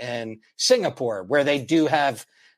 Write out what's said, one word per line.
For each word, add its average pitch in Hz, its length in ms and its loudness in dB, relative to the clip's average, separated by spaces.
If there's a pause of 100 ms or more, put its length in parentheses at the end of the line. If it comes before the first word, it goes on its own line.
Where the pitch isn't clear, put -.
in 117 380 -8 (180)
Singapore, 131 680 0
where 139 200 2
they 143 160 0
do 156 280 2
have, 143 380 0 (320)